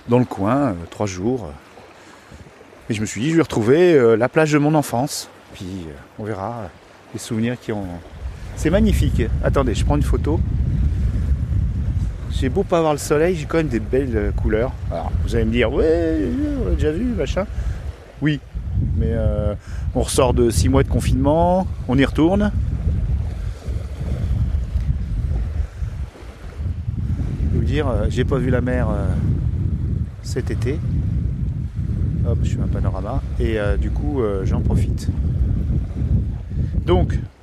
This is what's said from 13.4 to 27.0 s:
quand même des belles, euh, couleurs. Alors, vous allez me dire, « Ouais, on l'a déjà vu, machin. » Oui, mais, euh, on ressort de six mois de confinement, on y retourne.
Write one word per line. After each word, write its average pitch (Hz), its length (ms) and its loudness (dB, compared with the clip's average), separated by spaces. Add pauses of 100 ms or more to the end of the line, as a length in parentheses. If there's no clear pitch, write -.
quand 160 120 0
même 156 100 2
des 120 100 0
belles, 127 380 0
euh, 104 160 0
couleurs. 113 400 0 (180)
Alors, 82 220 -4 (100)
vous - 140 0
allez 113 80 2
me 113 80 0
dire, « 117 200 4
Ouais, 160 560 2 (320)
on 196 80 -2
l'a 180 60 2
déjà 151 160 2
vu, 175 140 -2
machin. » 190 420 -2 (760)
Oui, 147 180 0 (560)
mais, 113 160 2
euh, 107 420 0 (400)
on 123 80 2
ressort 123 320 2
de 120 160 4
six - 180 2
mois 135 140 4
de - 60 0
confinement, 165 800 2 (200)
on 160 100 0
y 139 80 6
retourne. 190 460 2 (4000)